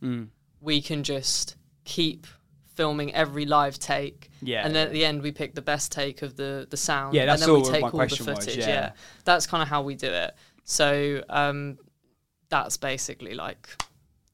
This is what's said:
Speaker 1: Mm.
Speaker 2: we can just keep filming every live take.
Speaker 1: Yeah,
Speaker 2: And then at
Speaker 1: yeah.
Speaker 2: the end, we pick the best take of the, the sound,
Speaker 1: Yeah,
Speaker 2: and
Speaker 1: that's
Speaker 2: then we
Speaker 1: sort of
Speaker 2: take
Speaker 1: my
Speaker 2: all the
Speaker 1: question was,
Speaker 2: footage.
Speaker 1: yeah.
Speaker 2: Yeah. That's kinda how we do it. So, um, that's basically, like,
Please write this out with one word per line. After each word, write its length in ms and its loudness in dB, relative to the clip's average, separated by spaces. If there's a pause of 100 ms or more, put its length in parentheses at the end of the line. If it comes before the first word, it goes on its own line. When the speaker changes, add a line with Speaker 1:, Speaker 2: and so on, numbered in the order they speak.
Speaker 1:
Mm. 260 -4 (320)
Speaker 2:
we 220 0
can 220 -4
just 520 -4 (300)
keep 420 -2 (480)
filming 380 0
every 320 0
live 340 4
take. 500 -4 (120)
Speaker 1:
Yeah, 240 0
Speaker 2:
And 100 0
then 120 2
at 80 -6
Speaker 1:
yeah. 40 0
Speaker 2:
the 60 4
end, 160 0
we 100 -4
pick 240 -8
the 60 -8
best 300 -2
take 320 -6
of 120 -8
the, 340 -6
the 80 -6
sound, 360 0
Speaker 1:
Yeah, 80 4
Speaker 2:
and 80 4
Speaker 1:
that's 160 4
Speaker 2:
then 80 10
we 60 10
Speaker 1:
sort 80 4
of 60 2
Speaker 2:
take 100 2
Speaker 1:
my 40 2
Speaker 2:
all 40 -4
the 60 -2
Speaker 1:
question 280 0
was, 200 -4
Speaker 2:
footage. 120 -4
Speaker 1:
yeah. 100 -2
Speaker 2:
Yeah. 240 0 (340)
That's 200 4
kinda 200 0
how 180 0
we 120 -6
do 120 -6
it. 280 -2 (280)
So, 640 2
um, 480 -2 (720)
that's 280 0
basically, 580 -6
like, 340 -10 (640)